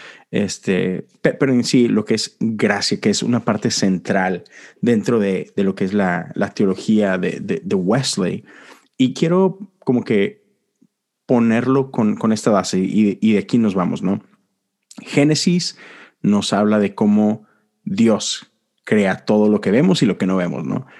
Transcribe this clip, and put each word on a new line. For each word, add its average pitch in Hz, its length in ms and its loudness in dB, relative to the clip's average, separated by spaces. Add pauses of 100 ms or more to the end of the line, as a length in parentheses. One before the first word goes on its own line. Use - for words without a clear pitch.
(320)
Este, 92 760 -2 (160)
pe-, 147 120 2
pero 139 180 0
en 120 140 2
sí, 120 240 4
lo 107 160 0
que - 80 -2
es - 260 -6
gracia, 104 600 -2
que 110 80 2
es 101 120 0
una 120 200 0
parte 110 280 -2
central 95 760 -2 (340)
dentro 117 400 2
de, 95 380 -2
de 101 80 0
lo 95 100 0
que - 80 -4
es 95 100 -4
la, 90 420 -2
la 98 180 -4
teología 98 640 0
de, 90 240 -4
de, 98 220 -4
de 98 120 -4
Wesley. 95 680 -2 (520)
Y 127 160 2
quiero 185 460 0 (200)
como 120 260 -2
que 98 400 -2 (800)
ponerlo 123 680 2
con, 107 240 0
con 110 160 -2
esta 110 200 0
base 95 280 0
y, 101 400 0
y 110 140 2
de 98 60 2
aquí 107 180 -2
nos 107 180 2
vamos, 87 280 -2
¿no? 101 200 -2 (800)
Génesis 156 760 0 (440)
nos 101 320 0
habla 104 260 2
de 98 160 0
cómo 107 500 2 (380)
Dios 104 680 -2 (340)
crea 98 400 0
todo 107 240 4
lo 104 100 2
que 101 120 -2
vemos 165 300 2
y 139 40 2
lo 92 120 0
que 92 100 -2
no 92 100 0
vemos, 87 280 -4
¿no? 123 200 -6 (140)